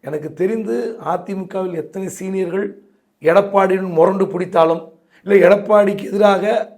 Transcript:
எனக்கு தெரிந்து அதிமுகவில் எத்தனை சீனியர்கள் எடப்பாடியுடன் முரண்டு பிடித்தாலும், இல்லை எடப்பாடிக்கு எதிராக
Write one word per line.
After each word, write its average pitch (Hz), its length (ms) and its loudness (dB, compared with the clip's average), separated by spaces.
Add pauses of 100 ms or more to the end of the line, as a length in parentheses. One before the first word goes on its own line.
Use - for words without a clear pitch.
எனக்கு 151 320 -10
தெரிந்து 226 720 -4
அதிமுகவில் 185 680 -6
எத்தனை 175 340 -10 (120)
சீனியர்கள் 190 520 -4 (480)
எடப்பாடியுடன் 190 720 2
முரண்டு 190 320 4
பிடித்தாலும், 170 680 0 (300)
இல்லை 185 260 4
எடப்பாடிக்கு 202 560 2
எதிராக 202 720 0